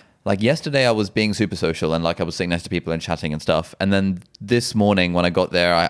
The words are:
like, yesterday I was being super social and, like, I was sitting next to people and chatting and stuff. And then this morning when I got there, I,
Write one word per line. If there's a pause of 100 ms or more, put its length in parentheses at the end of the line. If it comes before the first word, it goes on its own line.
(260)
like,
yesterday
I
was
being
super
social
and,
like,
I
was
sitting
next
to
people
and
chatting
and
stuff.
And
then (180)
this
morning
when
I
got
there,
I,